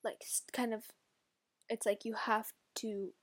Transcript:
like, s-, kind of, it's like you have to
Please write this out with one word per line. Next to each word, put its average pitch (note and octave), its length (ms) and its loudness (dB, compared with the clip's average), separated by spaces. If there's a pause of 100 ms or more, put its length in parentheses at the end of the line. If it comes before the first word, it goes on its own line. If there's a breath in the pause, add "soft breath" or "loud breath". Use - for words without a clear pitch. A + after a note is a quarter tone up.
like, - 180 -4
s-, - 300 -2
kind A#3+ 220 2
of, A3 180 -6 (760)
it's A3+ 160 0
like G#3 200 2
you A3+ 80 0
have A3 400 2 (220)
to G3+ 480 -2